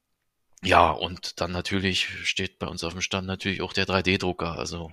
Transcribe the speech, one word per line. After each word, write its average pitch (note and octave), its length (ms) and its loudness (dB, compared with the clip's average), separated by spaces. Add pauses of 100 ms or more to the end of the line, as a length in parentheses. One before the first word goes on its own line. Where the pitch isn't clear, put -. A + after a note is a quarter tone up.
(640)
ja, F2 260 8
und F2+ 500 -6
dann F2 100 -2
natürlich F#2 580 0 (200)
steht - 320 -4
bei F2+ 80 -4
uns F2 160 -6
auf E2+ 80 -4
dem F2+ 100 -8
Stand F#2 240 -2
natürlich F#2+ 360 -2
auch F#2 100 -4
der G2 140 0
drei F#2 160 4
D F#2 160 4
Drucker. E2+ 400 -2
Also E2+ 340 -6